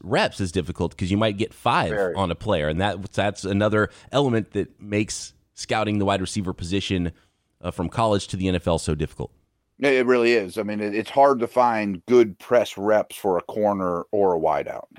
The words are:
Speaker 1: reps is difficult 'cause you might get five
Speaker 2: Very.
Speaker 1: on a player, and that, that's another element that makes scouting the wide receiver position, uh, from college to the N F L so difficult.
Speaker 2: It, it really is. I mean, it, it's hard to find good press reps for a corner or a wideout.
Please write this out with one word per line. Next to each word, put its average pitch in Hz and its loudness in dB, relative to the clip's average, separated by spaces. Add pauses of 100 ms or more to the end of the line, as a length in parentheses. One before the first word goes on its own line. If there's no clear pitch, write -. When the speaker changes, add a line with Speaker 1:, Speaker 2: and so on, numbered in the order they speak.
Speaker 1:
reps 156 -2
is 92 -4
difficult 85 -4
'cause 92 -4
you 101 2
might 107 0
get 104 -4
five 131 -2
Speaker 2:
Very. 98 -2
Speaker 1:
on 95 0
a 82 -2
player, 85 -2
and 80 -2
that, 95 -4
that's 101 -4
another 101 2 (220)
element 120 0
that - -6
makes 104 -4 (220)
scouting 107 -2
the 101 0
wide 98 2
receiver 92 -4
position, 90 -2 (500)
uh, 90 -6
from 87 -4
college 107 0
to 101 -8
the 92 -2
N 92 0
F 87 -2
L 82 2
so 80 -2
difficult. 73 -8 (480)
Speaker 2:
It, 139 2
it 127 4
really 120 4
is. 101 -2
I 107 -2
mean, 104 -6
it, 104 -4
it's 107 -4
hard 139 4
to 117 -2
find 110 0
good 117 6
press - 0
reps 104 2
for 95 0
a - -6
corner 95 -2
or 98 2
a 80 0
wideout. 73 -2 (140)